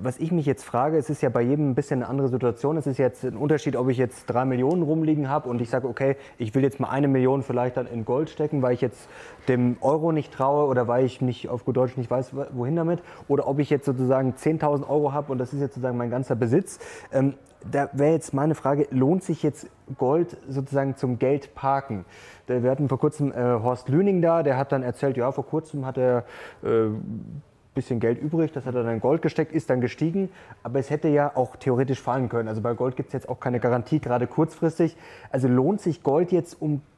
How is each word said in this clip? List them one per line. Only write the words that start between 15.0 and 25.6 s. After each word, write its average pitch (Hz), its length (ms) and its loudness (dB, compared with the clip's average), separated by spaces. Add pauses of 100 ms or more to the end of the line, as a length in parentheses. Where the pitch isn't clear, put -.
habe 147 180 -4
und 131 60 -2
das 123 160 -4
ist 143 80 -4
jetzt 139 140 -4
sozusagen 123 240 -4
mein 120 100 -2
ganzer 127 280 -2
Besitz. 127 420 2 (340)
Ähm, 135 220 2 (360)
da 139 220 0
wäre 143 200 4
jetzt 156 220 -2
meine 143 220 2
Frage, 143 340 0
lohnt 135 320 4
sich 160 200 -4
jetzt - 240 -2 (300)
Gold 160 400 0 (120)
sozusagen 135 480 -2
zum 123 240 -2
Geldparken? 135 840 -2 (440)
Da, 123 120 0
wir 127 120 2
hatten 139 160 0
vor 131 100 0
kurzem, 147 320 0
äh, - 60 -8
Horst 120 520 0
Lüning 185 320 4
da, 165 220 4
der 139 140 2
hat 135 160 -2
dann 131 100 0
erzählt, 123 340 -2
ja, 127 140 0
vor 135 160 -6
kurzem 151 400 -6